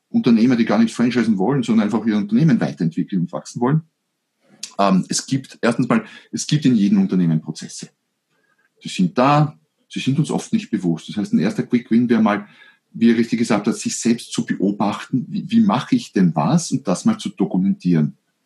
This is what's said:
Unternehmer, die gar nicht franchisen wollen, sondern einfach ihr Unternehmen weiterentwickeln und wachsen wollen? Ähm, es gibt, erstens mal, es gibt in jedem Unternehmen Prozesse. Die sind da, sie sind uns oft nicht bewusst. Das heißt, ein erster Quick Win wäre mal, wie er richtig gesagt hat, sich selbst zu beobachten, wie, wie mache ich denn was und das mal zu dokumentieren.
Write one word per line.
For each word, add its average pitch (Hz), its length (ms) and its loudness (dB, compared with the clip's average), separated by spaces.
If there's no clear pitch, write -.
Unternehmer, 117 460 4
die 117 80 2
gar 107 140 0
nicht 113 160 2
franchisen 117 440 0
wollen, 123 240 0
sondern 110 240 2
einfach 107 200 -2
ihr 107 100 2
Unternehmen 113 440 2
weiterentwickeln 82 640 -4
und - 100 -6
wachsen - 280 -10
wollen? 143 220 2
Ähm, 95 300 2
es - 180 -6
gibt, - 340 -6
erstens 117 280 -2
mal, 113 160 0
es - 160 -8
gibt 151 180 0
in 127 120 4
jedem 101 240 2
Unternehmen 90 400 0
Prozesse. - 480 -14
Die - 60 -12
sind 90 300 -2
da, 147 380 2
sie - 120 -12
sind 139 180 -2
uns 147 120 0
oft - 220 -6
nicht - 180 -2
bewusst. 87 380 -4
Das 80 80 -12
heißt, 101 160 -6
ein 117 80 4
erster 110 240 -2
Quick 117 260 -4
Win 117 180 2
wäre 113 140 2
mal, 104 240 0
wie 113 180 2
er 113 60 2
richtig 117 240 0
gesagt 107 260 -2
hat, 110 100 0
sich - 200 -8
selbst - 360 -2
zu - 140 -4
beobachten, 104 840 -2
wie, - 220 -8
wie 113 100 4
mache 107 360 2
ich - 160 -6
denn 90 240 2
was 123 340 0
und - 160 -6
das 92 180 -2
mal 110 140 2
zu 98 120 -8
dokumentieren. 90 840 0